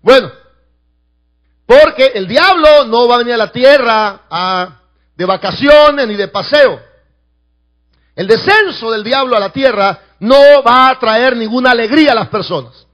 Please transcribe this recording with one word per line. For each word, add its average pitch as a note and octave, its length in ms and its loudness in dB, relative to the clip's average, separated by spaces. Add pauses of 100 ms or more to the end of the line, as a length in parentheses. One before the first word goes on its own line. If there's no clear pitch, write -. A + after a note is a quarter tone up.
Bueno, A3 300 2 (1400)
porque C4 480 2
el F#3+ 140 -6
diablo D4+ 580 2
no A#3 220 -2
va A#3+ 80 0
a - 20 0
venir A#3+ 160 -4
a - 20 -4
la G#3+ 140 -4
tierra A#3 800 0
a, F3+ 500 -6 (360)
de F3 80 -8
vacaciones C#4+ 800 0
ni G#3+ 80 -8
de G3+ 140 -6
paseo. G#3 520 -2 (1300)
El G3 140 -10
descenso D#4+ 640 -2
del G#3+ 100 -6
diablo B3+ 340 -4
a G#3 40 0
la G3 100 -6
tierra G#3 500 -2 (200)
no C#4 460 4
va B3+ 220 4
a C4 120 -2
traer A#3+ 360 0
ninguna A#3+ 360 -2
alegría B3 400 0
a - 20 0
las G#3+ 140 -4
personas. E3 640 -10